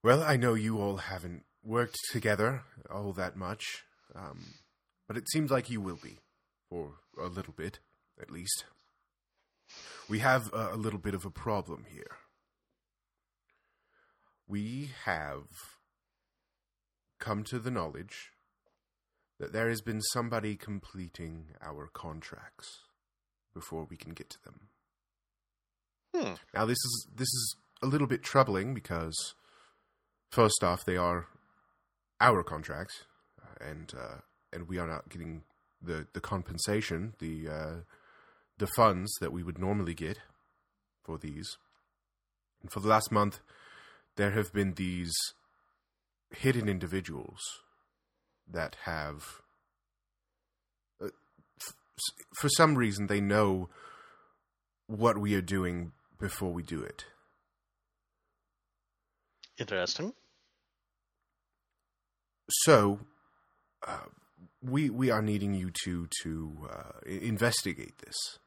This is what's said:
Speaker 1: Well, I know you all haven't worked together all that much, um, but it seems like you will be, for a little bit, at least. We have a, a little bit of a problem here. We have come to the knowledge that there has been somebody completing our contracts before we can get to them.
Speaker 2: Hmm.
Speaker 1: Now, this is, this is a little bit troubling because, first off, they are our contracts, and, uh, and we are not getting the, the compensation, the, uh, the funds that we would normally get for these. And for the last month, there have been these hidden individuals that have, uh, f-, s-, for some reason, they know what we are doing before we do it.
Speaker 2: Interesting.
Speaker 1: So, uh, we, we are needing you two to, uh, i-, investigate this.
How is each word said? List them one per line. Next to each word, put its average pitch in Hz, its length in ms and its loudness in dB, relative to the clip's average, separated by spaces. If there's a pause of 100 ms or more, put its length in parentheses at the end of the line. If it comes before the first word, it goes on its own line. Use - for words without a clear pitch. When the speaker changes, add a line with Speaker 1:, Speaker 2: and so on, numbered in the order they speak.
Speaker 1:
Well, 131 180 10
I 151 140 6
know 120 180 6
you 110 280 2
all 101 160 0
haven't 87 460 -8 (200)
worked 113 320 0 (160)
together 110 520 2 (280)
all 101 220 -4
that 90 240 -4
much, - 480 -6 (280)
um, - 420 -14 (520)
but 110 80 -8
it 117 160 -6
seems 156 180 2
like 127 200 2
you 117 100 -4
will 92 240 -4
be, 55 160 -16 (500)
for 76 260 -8 (220)
a 87 100 -6
little 90 280 -8
bit, 82 240 -8 (420)
at - 80 -16
least. - 360 -4 (1400)
We 104 100 0
have 123 340 4
a, 110 200 -2
a - 20 -4
little 107 240 -2
bit 98 140 -2
of 92 100 -4
a 98 60 -8
problem 98 600 -4
here. - 280 -16 (2250)
We 113 440 -6 (160)
have 73 400 -2 (1700)
come 107 260 -2
to 123 120 -6
the 120 140 -4
knowledge 85 600 -8 (1080)
that 87 140 -10
there 113 160 2
has 113 100 -2
been 107 220 -4
somebody 110 560 -2
completing 87 880 -10 (160)
our 73 320 -12
contracts - 880 -14 (720)
before 82 360 -8
we 82 60 -14
can 80 180 -14
get - 180 -16
to - 120 -20
them. - 160 -20 (1500)
Speaker 2:
Hmm. 262 200 0 (200)
Speaker 1:
Now, 107 120 2
this 120 120 2
is, 120 380 -2
this 131 140 -2
is 123 260 -2 (260)
a 135 60 -2
little 143 200 2
bit 123 140 0
troubling 113 520 4
because, 82 420 -4 (1120)
first 110 340 6
off, 90 220 2
they 90 120 2
are 87 300 2 (920)
our 107 240 8
contracts, 80 600 -6 (580)
and, 78 360 -12
uh, 62 200 -10 (340)
and 85 160 -10
we 90 100 -4
are 85 100 -2
not 80 220 -8
getting 82 340 -10 (380)
the, 80 320 -6
the - 80 -6
compensation, 101 960 -2
the, 80 300 -6
uh, 78 240 -6 (840)
the 101 100 -2 (100)
funds 101 420 6
that 73 140 -4
we 87 100 -6
would 82 140 -6
normally 95 360 0
get 85 260 -6 (840)
for 80 140 -10
these. 76 400 -10 (1040)
And 95 100 -14
for - 80 -4
the 98 80 0
last 110 240 6
month, 104 280 4 (760)
there 101 160 2
have 104 220 0
been 98 220 2
these 90 360 -2 (1200)
hidden 120 380 2
individuals 87 720 -4 (1080)
that 82 360 -4
have, 76 380 -4 (1800)
uh, 98 60 -8
f-, - 680 -16 (220)
s-, - 280 -6 (140)
for 147 100 2
some 156 260 8
reason, 104 320 2
they 101 140 4
know 101 480 4 (1160)
what 110 300 4
we 101 180 4
are 95 60 4
doing 87 500 0 (280)
before 92 340 -2
we 87 100 -4
do 78 180 -4
it. - 240 -10 (2500)
Speaker 2:
Interesting. 104 560 -2 (2250)
Speaker 1:
So, 104 500 10 (880)
uh, - 100 -6 (640)
we, 135 280 2
we 123 220 4
are 107 100 6
needing 101 320 2
you 92 180 0 (120)
two 87 240 -2 (160)
to, 80 480 -4
uh, - 200 -10 (140)
i-, - 40 -10
investigate 101 920 0
this. - 160 -14 (320)